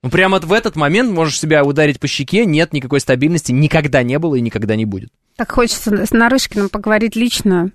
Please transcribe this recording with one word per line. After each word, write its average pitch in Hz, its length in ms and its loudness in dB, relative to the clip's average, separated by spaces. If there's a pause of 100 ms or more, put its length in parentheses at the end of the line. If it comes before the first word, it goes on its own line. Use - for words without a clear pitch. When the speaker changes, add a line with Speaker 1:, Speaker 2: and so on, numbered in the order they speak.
Speaker 1:
Ну, 127 60 -4
прямо 190 260 2
вот 160 80 -2
в 160 80 0
этот 214 240 0
момент 180 340 0
можешь 160 300 -2
себя 151 240 2
ударить 143 340 0
по - 80 -6
щеке, 185 400 0
нет 160 260 0
никакой 135 280 -2
стабильности, 139 500 0
никогда 143 540 2
не 127 160 0
было 160 160 0
и 123 40 0
никогда 110 360 -2
не 110 80 0
будет. 101 260 -8 (260)
Speaker 2:
Так 233 160 -6
хочется 226 540 0
с - 60 -2
Нарышкиным 226 560 2
поговорить 214 480 -2
лично 196 580 0